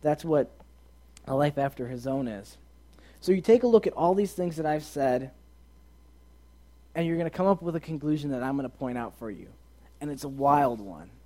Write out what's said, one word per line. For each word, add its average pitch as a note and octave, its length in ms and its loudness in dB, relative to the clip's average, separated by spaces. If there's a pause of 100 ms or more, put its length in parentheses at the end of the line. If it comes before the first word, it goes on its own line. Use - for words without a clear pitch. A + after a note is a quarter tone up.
That's D3+ 220 0
what D3+ 260 0 (760)
a C3+ 80 -2
life D3 220 2
after C#3 300 -4
his B2 200 -10
own C3+ 200 -4
is. G#2 300 -12 (640)
So F3+ 100 0
you F#3+ 100 2
take A#3+ 220 6
a B3+ 40 4
look A3+ 180 8
at - 80 0
all F3 220 4
these G3 180 -2
things F3 220 -4
that D#3 100 -4
I've D3+ 200 -2
said, C3+ 460 0 (1600)
and E3+ 100 -2
you're E3 120 -2
gonna E3 120 -2
come F#3 180 0
up G3 140 2
with E3+ 140 -4
a E3 40 -2
conclusion D3+ 520 -4
that B2+ 100 -4
I'm C3+ 140 -4
gonna C3+ 140 -4
point B2 280 -6
out A#2 220 -8
for A2+ 100 -10
you. F2 200 -14 (520)
And D3 80 -8
it's C#3 140 -10
a D3 60 -8
wild C#3 500 4
one. F2 300 -16 (160)